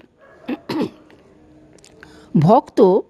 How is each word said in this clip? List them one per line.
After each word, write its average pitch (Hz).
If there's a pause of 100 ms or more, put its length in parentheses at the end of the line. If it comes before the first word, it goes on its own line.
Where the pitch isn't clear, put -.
(2500)
"ভক্ত 190